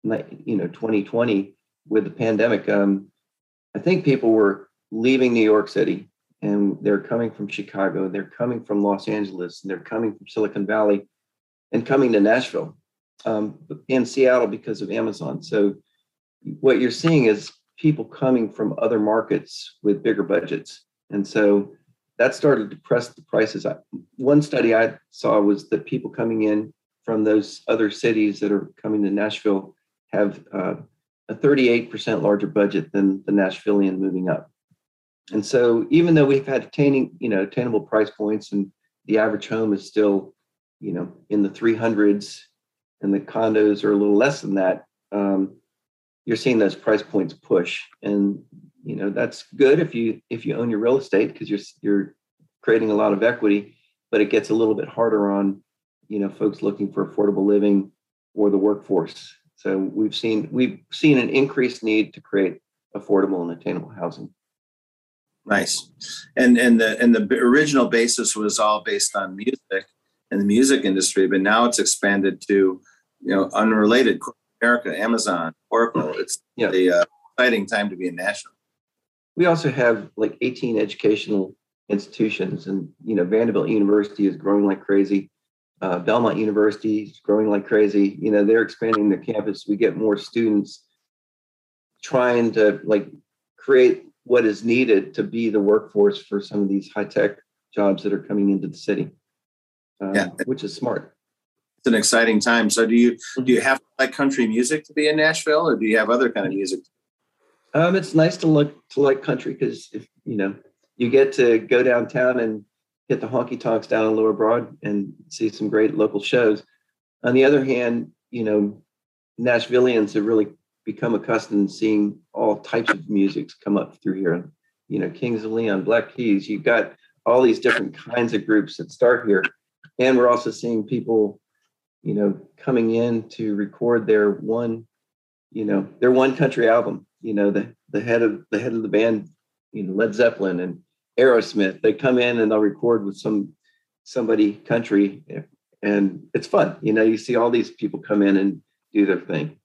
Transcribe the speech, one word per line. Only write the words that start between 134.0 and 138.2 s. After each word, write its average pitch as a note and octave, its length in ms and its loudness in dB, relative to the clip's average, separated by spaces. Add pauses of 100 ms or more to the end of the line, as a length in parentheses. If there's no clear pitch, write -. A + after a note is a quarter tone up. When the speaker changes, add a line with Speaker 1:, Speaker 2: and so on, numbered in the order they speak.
Speaker 1:
their G#2 260 4
one, A2+ 540 -4 (640)
you A2 140 -6
know, G2 220 -2 (120)
their B2 120 4
one C3 240 4
country B2+ 340 2
album. G#2 380 0 (140)
You A2 120 -8
know, G2+ 180 2
the, G2 220 -4 (160)
the G#2 120 -4
head A#2 200 0